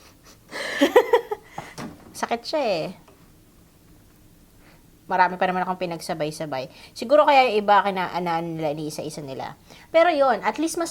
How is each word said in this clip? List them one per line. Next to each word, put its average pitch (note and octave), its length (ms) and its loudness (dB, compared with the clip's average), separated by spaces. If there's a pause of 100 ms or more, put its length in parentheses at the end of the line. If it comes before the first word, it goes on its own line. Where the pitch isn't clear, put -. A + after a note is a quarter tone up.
(800)
<laughs> - 1400 -2
Sakit A#3 220 -4
siya D4+ 220 -4
eh. F#3+ 320 -4 (2000)
Marami F3+ 320 0
pa F#3+ 80 2
naman F#3 160 -2
akong F3+ 160 -4
pinagsabay-sabay. D#3 880 -6 (240)
Siguro C#4+ 320 4
kaya C#4 240 6
yung G#3+ 160 0
iba G3+ 160 6
kinaanaan E3+ 800 -2
nila, D#3 160 -2
iniisa-isa D3+ 480 -8
nila. B2+ 320 -12 (400)
Pero E4 160 6
yun, C4+ 320 2
at G#3+ 160 -2
least E4 240 -4
mas E4 80 -6